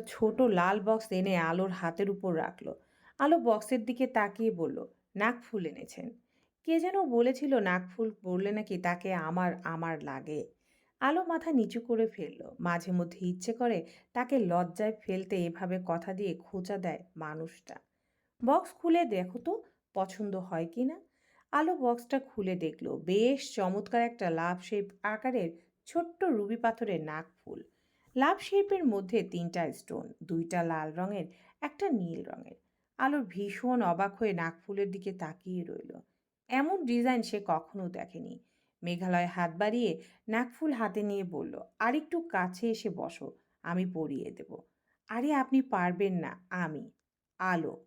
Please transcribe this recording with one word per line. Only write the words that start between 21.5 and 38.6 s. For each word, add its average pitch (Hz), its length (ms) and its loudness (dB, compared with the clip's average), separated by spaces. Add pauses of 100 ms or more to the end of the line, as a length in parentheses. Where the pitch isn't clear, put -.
আলো 320 240 4
বক্সটা 247 440 0
খুলে 190 360 -2
দেখল, 156 420 -4
বেশ 214 580 2
চমৎকার 208 460 0
একটা 233 280 0
লাভ 170 320 0
শেপ 202 280 -4 (140)
আকারের 214 460 0 (360)
ছোট্ট 339 380 -2
রুবি 226 340 2
পাথরের 226 440 0
নাকফুল। - 640 -10 (520)
লাভ 302 240 4
শেপের 403 460 2
মধ্যে 196 380 2
তিনটা 175 500 -2
স্টোন, - 400 -10 (100)
দুইটা 170 400 0
লাল 156 300 -2
রঙের, 185 320 -4 (360)
একটা 302 280 -2
নীল 185 340 0
রঙের। - 320 -14 (420)
আলো 277 260 0
ভীষণ 202 580 -2
অবাক 196 340 2
হয়ে 214 180 0
নাকফুলের 180 580 -2
দিকে 190 200 -8
তাকিয়ে 180 520 -8
রইল। - 360 -12 (480)
এমন 302 380 0
ডিজাইন 240 360 4
সে 214 240 -4
কখনো 180 440 -2
দেখেনি। - 500 -12 (440)